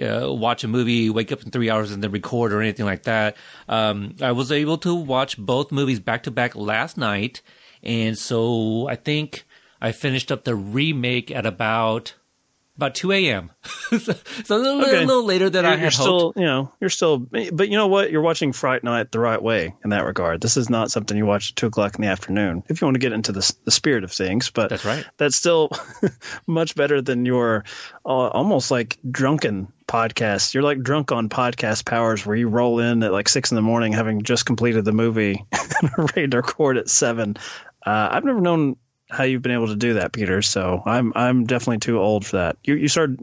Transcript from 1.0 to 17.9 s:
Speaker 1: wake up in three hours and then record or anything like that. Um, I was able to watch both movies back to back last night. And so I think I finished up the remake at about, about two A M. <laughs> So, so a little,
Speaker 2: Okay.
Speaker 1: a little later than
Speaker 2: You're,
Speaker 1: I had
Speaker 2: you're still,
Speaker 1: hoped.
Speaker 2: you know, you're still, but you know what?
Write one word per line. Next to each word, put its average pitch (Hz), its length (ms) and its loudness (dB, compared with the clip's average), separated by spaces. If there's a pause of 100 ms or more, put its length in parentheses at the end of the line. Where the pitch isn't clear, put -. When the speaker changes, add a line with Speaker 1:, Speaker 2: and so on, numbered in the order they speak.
Speaker 1:
wake 110 220 -2
up - 100 -6
in - 80 -14
three 120 180 0
hours 107 240 0
and 101 100 -6
then 104 100 -2
record 113 400 -2
or 104 100 0
anything 107 240 -2
like 95 160 -4
that. 110 340 0 (320)
Um, 107 540 -2
I 127 100 0
was 123 180 -2
able 151 280 0
to 175 160 -2
watch 135 420 -2
both 123 340 -2
movies 135 300 0
back 117 220 -4
to - 80 -8
back 107 260 -2
last 110 400 -4
night. 107 460 -4 (400)
And 113 340 -2
so 113 720 0
I 123 80 -4
think 151 480 -4 (380)
I 117 100 -2
finished 131 400 -4
up 135 120 -4
the 123 100 0
remake 123 760 -2
at 123 160 -4
about, 113 680 -2 (600)
about 139 180 -4
two 185 180 -2
A 190 180 2
M. 92 260 -4
<laughs> - 40 -20 (300)
So, 220 240 0 (300)
so 208 120 2
a - 20 2
little, 269 240 2
Speaker 2:
Okay. 269 200 6
Speaker 1:
a - 40 2
little 254 180 4
later 190 260 2
than 175 140 2
Speaker 2:
You're, 170 80 4
Speaker 1:
I 156 40 4
had 160 60 -2
Speaker 2:
you're 165 80 2
still, 156 300 4
Speaker 1:
hoped. 170 180 0
Speaker 2:
you 185 80 2
know, 135 340 0
you're 190 100 0
still, 156 280 2
but 180 500 -2
you 208 80 2
know 208 120 4
what? 196 240 2